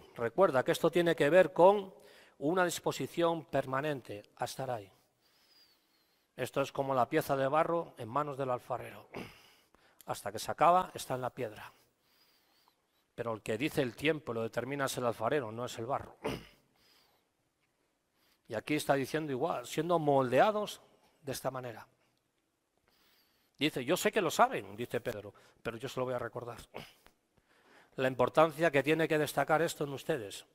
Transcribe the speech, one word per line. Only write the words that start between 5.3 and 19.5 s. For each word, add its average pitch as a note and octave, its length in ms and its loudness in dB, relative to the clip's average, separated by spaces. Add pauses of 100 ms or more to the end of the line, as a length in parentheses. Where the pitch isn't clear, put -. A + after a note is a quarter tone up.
Esto C3 260 -4
es C3+ 120 -6
como C#3 200 -2
la B2 160 4
pieza D3 280 0
de C3+ 100 2
barro E3 500 0
en A2+ 120 -10
manos C#3+ 280 -2
del C3 140 -2
alfarero. A2+ 560 -8 (1000)
Hasta - 260 -8
que G#2+ 80 -8
se - 120 -6
acaba, F3 420 4
está - 220 -8
en B2+ 60 -4
la B2 80 -4
piedra. A2 440 -10 (1400)
Pero A2+ 180 -6
el G#2+ 80 -10
que A2+ 160 -4
dice D3 240 0
el A#2+ 140 -2
tiempo D3 380 -2
lo A2+ 100 -2
determina B2+ 420 -4
es - 120 -4
el B2+ 80 -2
alfarero, A#2 460 -2
no A#2 140 -8
es A#2 140 -10
el A2+ 60 -8
barro. B2 320 -8 (2250)
Y A2+ 40 -8
aquí A2 220 -2
está D3 180 0
diciendo C#3+ 380 -2
igual, C3+ 340 -2